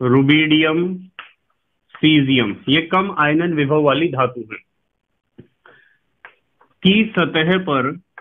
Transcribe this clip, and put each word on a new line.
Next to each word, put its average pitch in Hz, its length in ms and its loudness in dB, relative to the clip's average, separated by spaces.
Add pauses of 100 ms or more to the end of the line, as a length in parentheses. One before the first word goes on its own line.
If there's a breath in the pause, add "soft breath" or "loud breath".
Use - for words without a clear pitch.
रुबिडियम, 156 920 2 (1000)
सीजियम, 135 600 2 (140)
ये 147 160 2
कम 190 340 -2
आयनन 156 360 0
विभव 147 280 0
वाली 147 260 0
धातु 127 340 -4
है, 107 160 -16 (2250 soft breath)
की 208 280 4
सतह 160 500 -2
पर, 139 300 -2 (300)